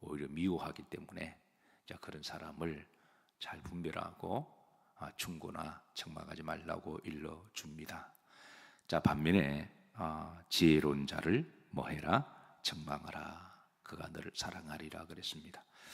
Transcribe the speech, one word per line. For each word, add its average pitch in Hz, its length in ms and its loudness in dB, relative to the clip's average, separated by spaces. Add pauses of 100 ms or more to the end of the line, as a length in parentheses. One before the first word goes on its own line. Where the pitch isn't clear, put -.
오히려 71 300 -6
미워하기 80 540 2
때문에, - 540 -10 (480)
자, 87 120 -10
그런 76 240 -10
사람을 76 680 -4 (500)
잘 - 220 -10
분별하고, 87 880 -4 (500)
아, 71 180 -8
충고나 82 640 -8 (100)
책망하지 78 520 -10
말라고 80 600 -4
일러줍니다. 80 1120 -8 (720)
자, 80 140 4
반면에, 76 720 6 (260)
아, 82 520 -4
지혜로운 73 580 8
자를 90 380 4 (260)
뭐 - 180 -2
해라? 80 360 4 (380)
책망하라. 78 920 -6 (280)
그가 82 260 -10
너를 80 260 -8
사랑하리라 80 720 -6
그랬습니다. 82 580 -10 (320)